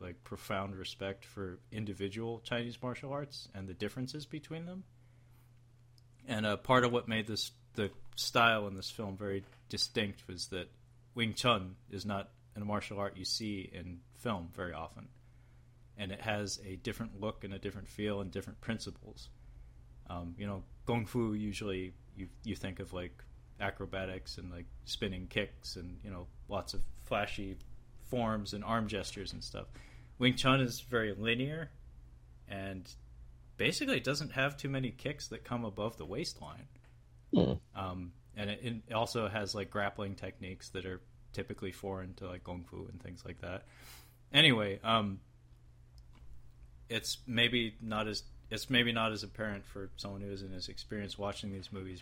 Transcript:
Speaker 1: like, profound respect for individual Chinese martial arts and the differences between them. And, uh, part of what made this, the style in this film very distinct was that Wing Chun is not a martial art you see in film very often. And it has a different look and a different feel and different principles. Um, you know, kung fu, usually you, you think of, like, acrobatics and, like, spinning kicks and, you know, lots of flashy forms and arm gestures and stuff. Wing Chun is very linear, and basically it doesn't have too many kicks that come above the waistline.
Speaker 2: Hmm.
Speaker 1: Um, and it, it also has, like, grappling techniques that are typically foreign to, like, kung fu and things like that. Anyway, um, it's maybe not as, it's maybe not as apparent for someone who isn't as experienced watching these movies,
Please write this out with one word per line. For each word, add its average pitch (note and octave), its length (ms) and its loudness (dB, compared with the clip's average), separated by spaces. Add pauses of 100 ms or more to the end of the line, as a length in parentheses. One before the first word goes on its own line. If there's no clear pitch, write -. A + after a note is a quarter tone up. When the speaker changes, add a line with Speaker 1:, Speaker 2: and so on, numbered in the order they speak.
Speaker 1:
like, F2+ 220 -10
profound G2 520 -4
respect G2 500 -4
for F#2 340 -6 (120)
individual A2 720 -2
Chinese A#2+ 380 -2
martial B2+ 320 -4
arts C#3+ 420 -6
and F#2+ 120 -6
the F#2 60 -6
differences C3 520 -2
between D#3+ 400 -8
them. F#3 180 -8 (1400)
And, G#2+ 180 4
uh, G#2 120 6
part B2+ 260 8
of A#2+ 80 8
what A#2+ 160 4
made A2 200 2
this, G#2+ 240 0 (240)
the G2+ 140 2 (260)
style A2+ 520 6
in G2 80 -4
this F#2+ 140 -6
film G2+ 260 -4
very G2 280 0 (260)
distinct - 580 0
was F#2 200 -6
that F2+ 220 -4 (460)
Wing A#2 180 2
Chun G2 420 4 (140)
is G2 160 -4
not G2+ 240 -2 (260)
a G#2+ 60 -8
martial G#2 380 -2
art G2 160 -2
you F#2+ 100 -8
see G#2 460 -2
in F2 280 -8 (180)
film F#2+ 380 -2
very F2 180 -4
often. - 340 -8 (880)
And G2 140 -4
it G2+ 100 -6
has G#2 440 0
a F#2+ 100 -6
different G#2+ 440 -4
look G#2 240 -2
and G2 100 -6
a G2 60 -6
different G2+ 280 -4
feel G#2 340 0
and F#2 100 -4
different - 300 -6
principles. - 680 -6 (800)
Um, F2 280 -4
you G2+ 100 -2
know, G2 160 -2 (220)
kung A#2 200 4
fu, A#2 280 4
usually G2 600 0 (220)
you, F#2+ 120 -6 (160)
you G2+ 120 0
think G2 240 -4
of, F#2 140 -6
like, F2+ 300 -6 (360)
acrobatics F#2+ 800 -2
and, F#2 140 -6
like, E2+ 140 -8 (200)
spinning F#2 420 -2
kicks - 480 -2
and, F2+ 280 -8
you G2+ 80 -8
know, F2+ 160 -8 (220)
lots G2 240 0
of G2 80 8 (220)
flashy G#2 540 0 (520)
forms A2 440 2
and G2+ 100 -2
arm A2+ 240 4
gestures G2 460 -2
and G2 100 -8
stuff. - 220 -6 (540)
Wing B2 160 8
Chun C3+ 260 8
is A#2+ 200 2
very A2 320 2
linear, B2 580 2 (760)
and F#2+ 420 -6 (680)
basically G3 400 4
it B2 60 0
doesn't C#3+ 300 2
have C#3 220 4
too - 140 -2
many C3 220 2
kicks - 360 -6
that A#2 160 -8
come A#2+ 220 -2
above G#2 320 -2
the - 80 -6
waistline. F#2 600 -6 (680)
Speaker 2:
Hmm. C#2+ 200 8 (220)
Speaker 1:
Um, F2+ 360 -4 (240)
and G#2 140 0
it, G#2 140 -4 (240)
it A2+ 60 -4
also A2+ 340 4
has, G2+ 280 0
like, G2 160 -2
grappling G2+ 440 0
techniques F#2 540 -8
that F#2 160 -4
are F#2 160 -4 (320)
typically G2+ 380 -4
foreign F#2+ 440 -4
to, G2 120 -6
like, F2+ 160 -6
kung F2 260 -6
fu F2+ 200 -8
and F2+ 120 -10
things F2 240 -10
like F2+ 160 -8
that. F2+ 240 -6 (640)
Anyway, A2+ 520 10
um, G#2 360 6 (1700)
it's - 280 -2 (100)
maybe A#2 540 6
not G#2+ 260 2
as, G#2 160 -2 (260)
it's A2 200 -2
maybe A#2+ 220 8
not A2+ 200 4
as G#2 120 -2
apparent G#2 420 -4
for G2 320 -8
someone G2 240 -6
who G2+ 100 -4
isn't F#2+ 220 -6
as F#2 160 -4
experienced G2+ 500 -6
watching G2+ 320 -2
these F#2+ 200 -6
movies, F#2+ 300 -6